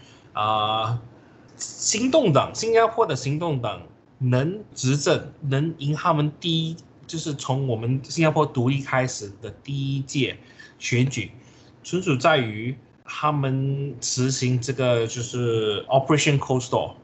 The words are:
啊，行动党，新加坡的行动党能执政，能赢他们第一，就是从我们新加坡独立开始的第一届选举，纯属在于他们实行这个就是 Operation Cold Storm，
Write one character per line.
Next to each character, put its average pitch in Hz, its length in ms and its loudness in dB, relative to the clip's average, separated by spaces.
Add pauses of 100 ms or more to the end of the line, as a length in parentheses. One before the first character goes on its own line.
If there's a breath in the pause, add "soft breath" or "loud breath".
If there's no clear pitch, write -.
(320 loud breath)
啊， 110 680 0 (560)
行 - 540 -2
动 254 220 6
党， 123 220 4
新 226 180 -2
加 226 140 6
坡 226 180 2
的 160 100 0
行 139 240 -2
动 160 220 -2
党 101 220 -6 (360)
能 135 440 0 (120)
执 131 220 0
政， 139 440 0
能 147 380 -2
赢 143 140 -2
他 165 200 0
们 151 280 2
第 165 280 0
一， 160 80 -8 (300)
就 165 120 -8
是 156 160 -6
从 135 340 -2
我 117 80 0
们 120 280 0
新 - 180 -2
加 156 80 4
坡 151 160 4
独 127 220 0
立 139 120 2
开 131 260 0
始 104 240 -8 (120)
的 104 80 -10 (120)
第 139 340 -4
一 135 40 -2
届 135 380 -2 (400 loud breath)
选 127 300 2
举， 117 220 -6 (540 loud breath)
纯 180 180 -4
属 170 140 2
在 156 220 4
于 117 380 -4 (280)
他 - 260 -2
们 139 720 -2
实 131 320 0
行 127 280 0
这 131 120 -4
个 123 340 2
就 120 160 -6
是 113 640 -2
Operation 143 520 2
Cold 127 260 0
Storm， 95 400 -2